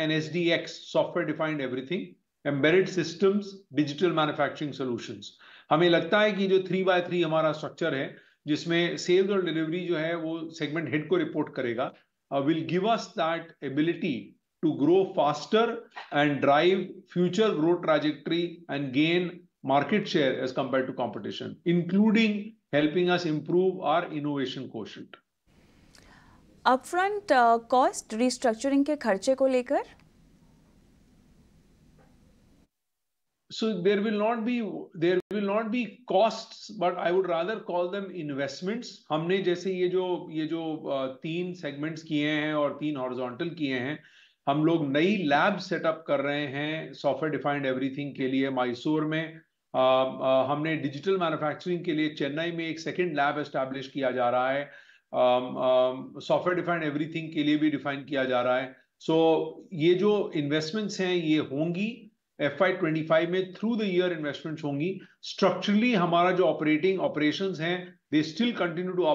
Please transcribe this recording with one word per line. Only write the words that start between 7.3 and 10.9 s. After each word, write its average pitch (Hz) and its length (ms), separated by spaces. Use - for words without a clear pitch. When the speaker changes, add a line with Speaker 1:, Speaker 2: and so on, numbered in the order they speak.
Speaker 1:
स्ट्रक्चर 156 340
है, 139 120
जिसमें 156 500
सेल्स 190 240
और 196 140
डिलीवरी 160 420
जो 170 100
है 160 180
वो 165 140
सेगमेंट 147 340